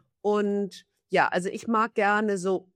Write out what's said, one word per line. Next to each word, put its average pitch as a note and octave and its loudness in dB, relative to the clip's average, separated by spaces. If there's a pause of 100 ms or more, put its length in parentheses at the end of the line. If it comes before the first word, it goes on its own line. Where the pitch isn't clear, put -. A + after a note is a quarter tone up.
(220)
Und G3+ -2 (240)
ja, F3 4
also F3+ -2
ich - -10
mag A3+ 0
gerne G#3 0
so F3+ -2